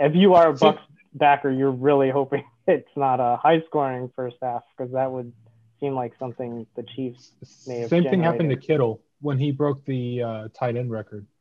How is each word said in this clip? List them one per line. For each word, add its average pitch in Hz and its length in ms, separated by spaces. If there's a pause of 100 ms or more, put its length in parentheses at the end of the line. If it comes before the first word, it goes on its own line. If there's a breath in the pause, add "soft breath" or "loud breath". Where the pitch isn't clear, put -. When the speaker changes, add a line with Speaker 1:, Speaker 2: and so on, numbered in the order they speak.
Speaker 1:
if 151 100
you 185 200
are 165 160
a 139 60
Speaker 2:
So 156 160
Speaker 1:
Bucs - 60 (340)
backer, 143 380
you're 135 200
really 135 380
hoping 135 340 (120)
<laughs> - 120
it's 156 280
not 131 240
a 120 180
high-scoring 139 800
first 127 260
half, 120 220 (140)
'cause 127 160
that 131 180
would 123 200 (480)
seem 139 160
like 123 240
something 120 460 (100)
the 120 80
Chiefs 127 480 (360)
may 123 120
have 117 100
Speaker 2:
Same 175 140
thing 185 180
happened 165 280
to 127 60
Speaker 1:
generated. - 120
Speaker 2:
Kittle 127 340 (200)
when 143 160
he 143 140
broke 139 340
the, 123 380
uh, 110 300
tight 120 220
end 123 160
record 107 340 (160)